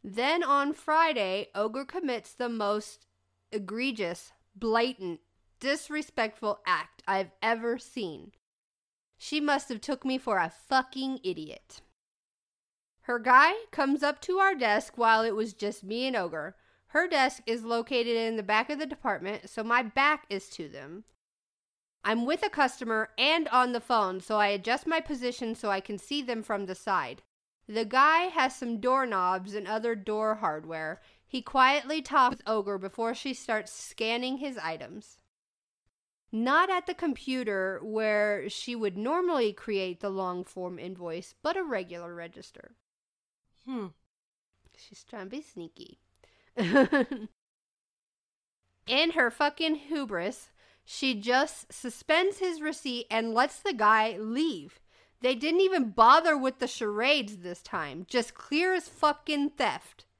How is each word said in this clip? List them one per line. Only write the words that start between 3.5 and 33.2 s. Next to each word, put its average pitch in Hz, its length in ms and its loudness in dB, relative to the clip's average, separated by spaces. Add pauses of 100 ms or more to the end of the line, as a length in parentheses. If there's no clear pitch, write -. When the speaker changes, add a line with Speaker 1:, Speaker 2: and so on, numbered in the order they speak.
Speaker 1:
egregious, 208 800 -4 (240)
blatant, 220 640 0 (400)
disrespectful 262 1040 -4
act 165 400 -2
I've 190 240 -2 (100)
ever 233 380 0
seen. 185 540 -10 (840)
She - 240 -4
must 294 280 0
have 226 120 -6
took 262 240 -4
me 262 140 0
for 214 200 0
a 165 120 2 (180)
fucking 262 560 0
idiot. 160 560 -8 (1200)
Her 240 160 -2
guy 262 340 8 (180)
comes 277 320 2
up 294 200 0
to 370 160 0
our 392 160 6
desk 220 420 0
while 226 260 6
it 226 140 0
was 220 160 -2
just 202 320 -6
me 233 220 -4
and 254 100 -2
Ogre. 170 400 -4 (320)
Her 339 200 2
desk 269 380 2
is 226 180 -4
located 233 520 0
in 226 200 0
the 214 60 -4
back 214 280 0
of 294 80 -4
the 311 80 -4
department, 202 640 -6
so 226 120 -8
my 233 200 2
back 277 480 0
is 196 200 -8
to 156 180 -12
them. 151 360 -16 (1000)
I'm 226 220 2
with 330 180 0
a 403 60 0
customer 226 680 0
and 302 300 2
on 247 240 4
the 233 80 -2
phone, 190 400 0
so 214 180 -2
I 208 100 4
adjust 202 380 -2
my 320 140 0
position 247 540 -6
so 214 160 -4
I 196 100 0
can 208 180 -10
see 285 240 -6
them 233 200 -4
from 202 240 -4
the 185 80 -8
side. 151 480 -4 (440)
The 220 200 -2
guy 294 380 6
has 294 300 0
some 233 240 -6
doorknobs 196 760 0
and 208 120 -6
other 220 280 -2
door 214 420 -2
hardware. 160 640 -6 (260)
He 254 140 -6
quietly 269 640 2
talks 254 340 4
with - 120 -20
Ogre 202 300 -2
before 226 360 -4
she 262 180 -8